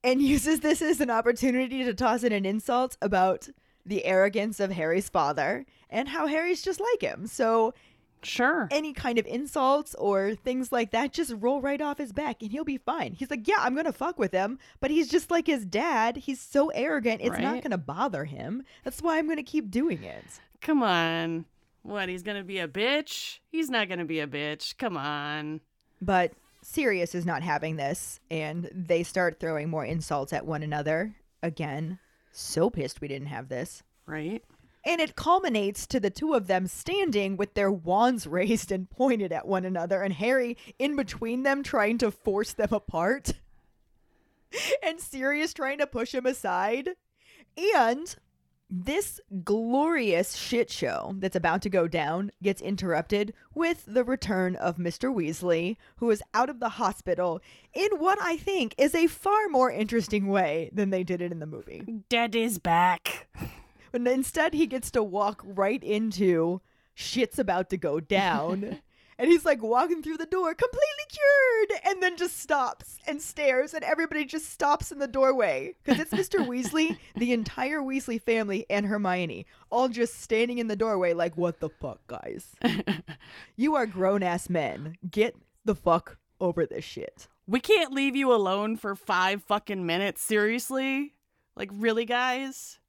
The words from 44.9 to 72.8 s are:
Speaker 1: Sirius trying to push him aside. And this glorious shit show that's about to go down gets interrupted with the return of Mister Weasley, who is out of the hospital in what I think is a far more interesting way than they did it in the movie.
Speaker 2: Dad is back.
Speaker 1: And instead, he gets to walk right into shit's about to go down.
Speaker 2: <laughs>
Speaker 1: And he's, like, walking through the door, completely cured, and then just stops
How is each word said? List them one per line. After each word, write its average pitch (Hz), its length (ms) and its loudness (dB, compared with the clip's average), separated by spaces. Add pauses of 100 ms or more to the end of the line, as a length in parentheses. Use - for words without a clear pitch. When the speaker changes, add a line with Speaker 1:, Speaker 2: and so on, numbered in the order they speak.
Speaker 1:
Sirius 285 540 -2
trying 277 240 -4
to 285 100 2
push 240 260 -6
him 254 120 -2
aside. 226 640 0 (840)
And 262 400 2 (520)
this 269 520 -4 (240)
glorious 233 920 2
shit - 360 0
show 90 480 -4
that's 190 160 -2
about 175 280 2
to 214 60 -2
go 180 180 2
down 170 440 -2 (100)
gets 190 200 -2
interrupted 190 720 -2 (200)
with 330 340 -2
the 233 160 2
return 185 520 0
of 170 240 -2
Mister 180 320 -2
Weasley, 175 640 0 (200)
who 233 120 0
is 208 140 2 (100)
out 247 160 4
of 254 100 -10
the 233 100 -2
hospital 180 720 0 (320)
in 392 160 0 (100)
what 381 220 2
I 339 160 0
think 320 400 -2
is 285 180 4
a 330 120 4
far 415 420 2
more 254 220 4
interesting 208 560 0
way 170 460 0
than 196 160 0
they 185 140 0
did 175 180 -2
it 175 100 -4
in 170 80 -8
the 151 60 -8
movie. - 380 -12 (260)
Speaker 2:
Dad 233 260 0
is 226 220 0
back. 175 680 2 (680)
Speaker 1:
And 240 140 0
instead, 285 480 2
he 311 100 4
gets 254 260 -6
to 233 120 2
walk 202 420 -2
right 196 380 0
into 185 800 2 (340)
shit's - 420 -2
about 190 320 0
to 190 80 -2
go 156 220 0
down. 190 840 0
Speaker 2:
<laughs> - 40 -20 (320)
Speaker 1:
And 262 80 4
he's, 339 140 8
like, 277 180 2
walking 294 400 2
through 311 140 -6
the 320 100 -6
door, 339 300 0
completely 494 240 0 (300)
cured, 523 720 4
and 381 180 2
then 370 140 2
just 349 240 -4
stops - 680 -2